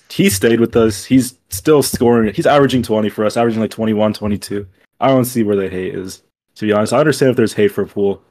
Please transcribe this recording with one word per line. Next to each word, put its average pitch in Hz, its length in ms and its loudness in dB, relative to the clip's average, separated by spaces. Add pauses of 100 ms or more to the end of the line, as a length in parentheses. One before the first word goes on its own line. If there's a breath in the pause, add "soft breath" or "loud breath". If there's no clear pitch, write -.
he 196 200 0
stayed 117 320 2
with 113 160 0
us. 113 260 0
He's 127 340 0 (120)
still 151 340 0
scoring. 117 500 0
He's 165 140 -2
averaging 131 340 4
twenty 107 280 -2
for 107 160 -4
us, 104 100 -2
averaging, 117 240 0
like, 107 120 -2
twenty-one, 107 420 0
twenty-two. 101 520 -6 (360)
I 123 60 2
don't 131 180 2
see 120 180 -2
where 104 140 0
the 95 100 -2
hate 92 260 -8
is, 95 300 -12 (320)
to 107 100 -8
be 107 60 2
honest. 107 220 0
I 139 60 4
understand 143 320 2
if - 40 -2
there's 110 160 2
hate - 220 2
for 98 120 -4
Poole, 98 460 -4